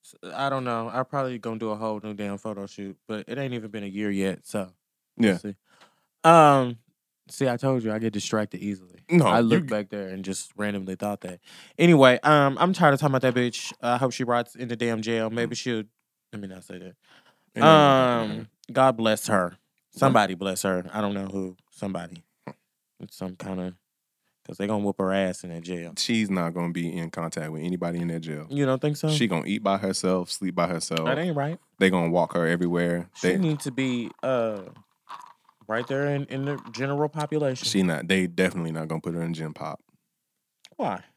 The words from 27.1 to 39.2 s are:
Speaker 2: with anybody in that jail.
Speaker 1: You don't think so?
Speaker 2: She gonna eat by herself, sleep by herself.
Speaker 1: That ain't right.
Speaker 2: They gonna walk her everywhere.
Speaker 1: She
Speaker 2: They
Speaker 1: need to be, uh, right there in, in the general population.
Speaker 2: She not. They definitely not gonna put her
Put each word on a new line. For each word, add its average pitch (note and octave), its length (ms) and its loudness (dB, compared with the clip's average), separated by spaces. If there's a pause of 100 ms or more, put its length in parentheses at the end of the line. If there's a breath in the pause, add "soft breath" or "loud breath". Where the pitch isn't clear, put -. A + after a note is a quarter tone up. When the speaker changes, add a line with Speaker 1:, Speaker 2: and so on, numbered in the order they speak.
Speaker 2:
with D#2 120 -8
anybody F2 360 -4
in E2+ 100 -2
that E2 100 -4
jail. D#2 320 -10
Speaker 1:
You C#3+ 160 0
don't C3 120 0
think D3 180 -2
so? D#3 120 -2
Speaker 2:
She D3 180 2
gonna E2+ 200 -2
eat G#2+ 160 -4
by G2 160 2
herself, F#2 500 -2
sleep F#2 240 -6
by F2 140 2
herself. D#2+ 380 -4
Speaker 1:
That C3+ 120 0
ain't E3 180 -2
right. D3 220 -4 (220)
Speaker 2:
They F#2+ 100 6
gonna F2 220 2
walk F2 220 2
her E2+ 120 0
everywhere. F2 720 0
Speaker 1:
She - 140 0
Speaker 2:
They - 80 2
Speaker 1:
need D#3 240 0
to C#3 100 -6
be, B2 400 -4 (100)
uh, A2+ 440 -2 (1000)
right A#2 200 -4
there C3+ 260 -2
in, C#3+ 120 -2
in C3+ 200 -6
the C#3+ 120 -4 (140)
general C#3+ 380 -2
population. D3 560 -4
Speaker 2:
She G2 160 0
not. E2 260 -2
They F#2+ 200 2
definitely F2 460 -2
not D#2+ 160 -6
gonna D#2+ 120 -6
put E2+ 140 -6
her E2 80 -4